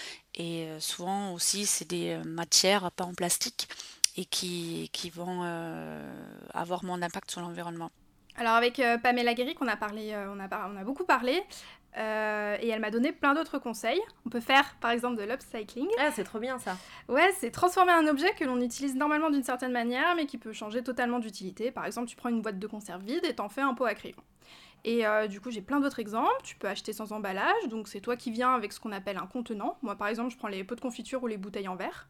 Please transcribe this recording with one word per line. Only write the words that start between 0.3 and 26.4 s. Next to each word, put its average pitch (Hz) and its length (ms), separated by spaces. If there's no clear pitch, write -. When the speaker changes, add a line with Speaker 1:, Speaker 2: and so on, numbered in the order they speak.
Speaker 1:
Et, 170 320
euh, 156 120
souvent 190 540
aussi, 196 320
c'est 170 220
des, 170 240
euh, 160 120
matières 175 680
pas 185 120
en 180 100
plastique - 540
et 185 80
qui, 170 680
qui 175 160
vont, 175 320
euh, 160 840
avoir 175 280
moins 180 140
d'impact 175 340
sur 175 120
l'environnement. 170 480
Speaker 2:
Alors 226 180
avec, 240 240
euh, 240 180
Pamela 240 380
Guéric, 254 260
on 262 80
a 208 80
parlé, 214 360
euh, 202 200
on 202 80
a 196 80
par-, 196 240
on 208 40
a 190 80
beaucoup 277 200
parlé, 269 380
euh, 214 640
et 233 60
elle 220 120
m'a 214 100
donné 240 220
plein 277 220
d'autres 311 240
conseils. 240 420
On 240 60
peut 233 100
faire 277 360
par 233 160
exemple 240 240
de 208 80
l'upcycling. 240 640
Speaker 3:
Ah, 294 160
c'est 196 100
trop 220 140
bien 247 200
ça. 190 200
Speaker 2:
Ouais, 330 300
c'est 233 120
transformer 359 420
un 330 140
objet 302 280
que 359 100
l'on 254 160
utilise 254 340
normalement 302 360
d'une 285 120
certaine 254 300
manière, 247 420
mais 320 120
qui 262 120
peut 220 160
changer 220 280
totalement 240 360
d'utilité. 214 520
Par 190 140
exemple, 233 240
tu - 80
prends - 140
une 233 100
boîte 208 180
de 202 80
conserve 208 360
vide 277 220
et 311 100
t'en 208 160
fais 269 100
un 269 140
pot 247 100
à 214 100
crayon. - 280
Et, 233 220
euh, 214 220
du 196 120
coup, 247 100
j'ai 220 100
plein 262 180
d'autres 277 220
exemples. 247 420